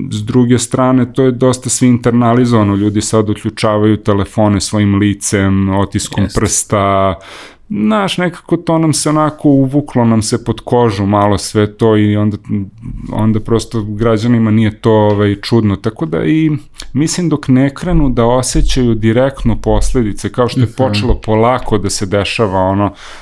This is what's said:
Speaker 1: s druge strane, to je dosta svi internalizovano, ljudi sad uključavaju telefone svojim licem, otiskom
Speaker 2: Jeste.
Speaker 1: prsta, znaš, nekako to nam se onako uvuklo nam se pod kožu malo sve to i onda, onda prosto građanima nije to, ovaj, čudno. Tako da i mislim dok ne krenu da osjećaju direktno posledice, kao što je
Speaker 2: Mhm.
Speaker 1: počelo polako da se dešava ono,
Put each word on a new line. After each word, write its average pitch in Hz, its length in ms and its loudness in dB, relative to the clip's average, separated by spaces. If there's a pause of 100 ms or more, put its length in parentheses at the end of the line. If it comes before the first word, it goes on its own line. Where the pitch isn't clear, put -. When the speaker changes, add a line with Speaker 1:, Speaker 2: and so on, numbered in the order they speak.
Speaker 1:
s 107 140 -4
druge 120 360 2
strane, 127 540 0
to 135 100 0
je 131 100 2
dosta 127 360 -2
svi - 180 0
internalizovano, 120 880 2
ljudi 104 260 0
sad 107 280 0
uključavaju 107 680 0
telefone 104 640 0
svojim 101 340 0
licem, 98 760 0
otiskom 98 520 -2
Speaker 2:
Jeste. 98 160 -4
Speaker 1:
prsta, 98 760 0 (540)
znaš, 208 480 -2
nekako 170 400 -2
to 165 200 -2
nam 160 160 2
se - 160 -2
onako 151 400 0
uvuklo 135 560 2
nam 113 160 2
se 113 220 -2
pod 113 180 -4
kožu 113 440 0
malo 101 320 2
sve 104 360 -2
to 110 240 2
i 104 180 2
onda, 104 220 0 (760)
onda 107 280 0
prosto 110 440 -2
građanima 113 680 0
nije 110 220 2
to, - 200 0
ovaj, 104 440 2
čudno. 110 380 0
Tako - 300 -6
da 160 200 -4
i 156 260 0 (420)
mislim 160 360 -2
dok 147 180 -2
ne 135 240 4
krenu 160 380 0
da 117 160 0
osjećaju 123 720 2
direktno 110 600 0
posledice, 107 760 0
kao 123 160 0
što 123 120 -4
je 123 60 2
Speaker 2:
Mhm. 104 100 -4
Speaker 1:
počelo 113 400 0
polako 110 640 0
da 101 120 -4
se 104 160 -4
dešava 98 560 -2
ono, 95 320 0 (280)